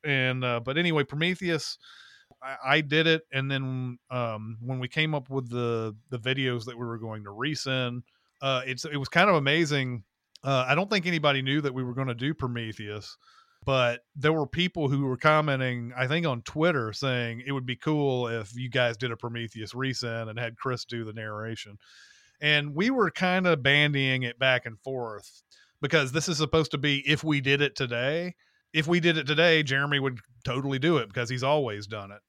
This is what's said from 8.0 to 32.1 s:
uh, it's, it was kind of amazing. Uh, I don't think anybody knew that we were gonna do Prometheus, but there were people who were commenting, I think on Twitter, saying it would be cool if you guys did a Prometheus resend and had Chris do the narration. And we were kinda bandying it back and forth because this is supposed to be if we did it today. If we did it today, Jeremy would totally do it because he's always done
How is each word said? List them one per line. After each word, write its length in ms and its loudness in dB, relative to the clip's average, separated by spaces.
uh, 240 0
it's, 180 -6
it 120 -6
was 120 -4
kind 220 6
of 60 6
amazing. 680 0
Uh, 240 2
I 80 4
don't 120 0
think 180 0
anybody 360 2
knew 200 2
that 120 -2
we 80 -4
were 120 -4
gonna 200 -2
do 180 -2
Prometheus, 840 -6
but 360 2
there 200 2
were 120 0
people 420 0
who 180 2
were 100 0
commenting, 800 2
I 100 0
think 180 0
on 180 -2
Twitter, 500 0
saying 520 -4
it 60 -8
would 160 -4
be 80 -4
cool 540 0
if 260 -6
you 160 -8
guys 260 2
did 140 -4
a 60 -4
Prometheus 560 -8
resend 580 -4
and 80 -10
had 180 -6
Chris 280 -4
do 200 -6
the 100 -10
narration. 640 -10
And 360 2
we 140 2
were 200 2
kinda 460 2
bandying 680 4
it 160 -6
back 280 4
and 120 -12
forth 640 -10
because 320 2
this 160 0
is 80 0
supposed 360 2
to 60 -2
be 200 2
if 160 2
we 160 2
did 200 2
it 140 0
today. 600 -2
If 140 0
we 140 4
did 160 4
it 100 -2
today, 380 4
Jeremy 340 0
would 200 -2
totally 340 -2
do 200 4
it 100 -2
because 220 -4
he's 120 -4
always 460 0
done 240 -12